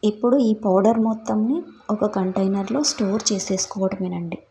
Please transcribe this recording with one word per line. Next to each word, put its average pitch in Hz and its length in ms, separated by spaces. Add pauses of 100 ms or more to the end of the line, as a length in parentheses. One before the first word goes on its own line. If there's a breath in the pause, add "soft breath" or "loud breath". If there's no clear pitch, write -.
ఇప్పుడు 226 320 (140)
ఈ - 20 (140)
పౌడర్ 196 420
మొత్తంని 220 500 (320)
ఒక 214 160 (120)
కంటైనర్లో 196 680
స్టోర్ 214 480
చేసేసుకోవడమేనండి. 185 1080 (120)